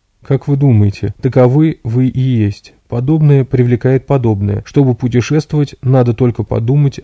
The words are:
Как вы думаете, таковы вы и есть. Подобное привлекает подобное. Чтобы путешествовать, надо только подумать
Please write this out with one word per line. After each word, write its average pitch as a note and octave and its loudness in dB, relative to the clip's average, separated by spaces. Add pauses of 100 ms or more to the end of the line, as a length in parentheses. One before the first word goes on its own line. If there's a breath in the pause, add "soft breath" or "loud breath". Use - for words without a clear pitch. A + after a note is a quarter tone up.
(240)
Как - -4
вы D3 0
думаете, G#2 0
таковы C3 2
вы B2+ -2
и B2+ -6
есть. A#2 -2 (160)
Подобное C#3+ 2
привлекает B2 0
подобное. G#2 -2
Чтобы C3+ 0
путешествовать, C#3 -2
надо B2 2
только A#2 -2
подумать C3 -2